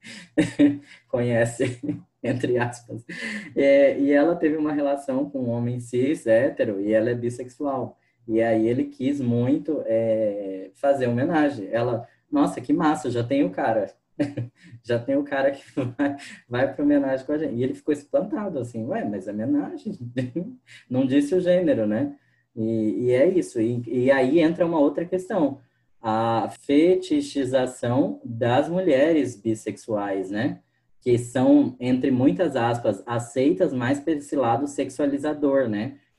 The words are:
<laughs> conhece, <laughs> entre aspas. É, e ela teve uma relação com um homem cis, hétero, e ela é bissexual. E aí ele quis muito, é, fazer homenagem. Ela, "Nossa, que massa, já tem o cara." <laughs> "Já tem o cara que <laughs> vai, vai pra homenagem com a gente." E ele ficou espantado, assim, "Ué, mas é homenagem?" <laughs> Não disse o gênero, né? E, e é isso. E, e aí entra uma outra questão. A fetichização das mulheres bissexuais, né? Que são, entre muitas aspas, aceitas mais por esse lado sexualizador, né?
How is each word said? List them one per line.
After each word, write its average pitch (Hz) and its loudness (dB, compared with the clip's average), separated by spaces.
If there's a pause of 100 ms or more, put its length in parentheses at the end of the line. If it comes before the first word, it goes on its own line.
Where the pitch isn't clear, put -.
(360)
<laughs> - 2 (260)
conhece, 120 0 (220)
<laughs> - -20
entre 123 0
aspas. 117 -6 (500)
É, 139 6
e 143 2
ela 151 4
teve 156 0
uma 302 -2
relação 143 -2
com 127 -6
um 117 -4
homem 120 -4
cis, 135 -2
hétero, 113 2
e 104 -2
ela 110 2
é 120 -2
bissexual. 127 -6 (280)
E 113 2
aí 110 2
ele 131 0
quis 139 -4
muito, 123 0
é, 107 -2
fazer 135 2
homenagem. 131 0
Ela, 117 -2 (240)
"Nossa, 143 0
que - -2
massa, 156 0
já 120 -2
tem 139 2
o 175 -2
cara." - -2 (260)
<laughs> - -6 (300)
"Já 117 -2
tem 269 -2
o 285 0
cara 277 0
que - -8
<laughs> - -6
vai, 285 0 (320)
vai 127 -2
pra 151 -4
homenagem 139 2
com 151 -4
a 151 0
gente." 151 -4
E 120 0
ele 127 -2
ficou - -2
espantado, 196 -4
assim, 117 -6
"Ué, 196 -4
mas - -6
é 104 -8
homenagem?" 196 -4 (180)
<laughs> 165 -6 (300)
Não 135 2
disse 143 2
o 185 2
gênero, 170 2
né? 127 -2 (400)
E, 110 -2
e 123 2
é 131 4
isso. 170 0
E, 120 0
e 131 2
aí 135 4
entra 170 2
uma 165 0
outra 147 2
questão. 185 -2 (420)
A 113 0 (120)
fetichização 139 0
das 120 0
mulheres 156 2
bissexuais, 101 -4
né? 123 -4 (420)
Que 120 2
são, 135 4
entre 127 0
muitas 139 2
aspas, 120 0
aceitas 139 0
mais 127 0
por 165 -2
esse 143 -6
lado 131 0
sexualizador, 139 -2
né? 104 -4 (220)